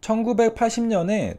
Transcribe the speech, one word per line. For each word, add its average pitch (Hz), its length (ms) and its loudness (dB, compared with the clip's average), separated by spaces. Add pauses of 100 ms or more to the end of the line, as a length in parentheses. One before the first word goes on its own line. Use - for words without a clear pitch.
천구백팔십 226 840 0
년에 190 540 0